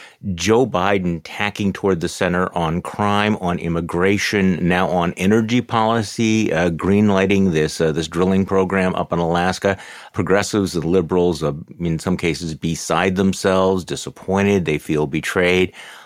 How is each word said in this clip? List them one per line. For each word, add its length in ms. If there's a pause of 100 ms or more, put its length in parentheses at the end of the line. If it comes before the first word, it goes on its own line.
(360)
Joe 320
Biden 560
tacking 500
toward 280
the 60
center 480
on 280
crime, 540
on 200
immigration, 1120
now 200
on 260
energy 480
policy, 920
uh, 160
greenlighting 840
this, 280
uh, 100
this 160
drilling 380
program 480
up 180
in 60
Alaska. 600 (340)
Progressives 640
and 100
liberals, 560
uh, 120 (260)
in 180
some 200
cases, 360
beside 640
themselves, 680
disappointed. 840
They 120
feel 300
betrayed. 680 (320)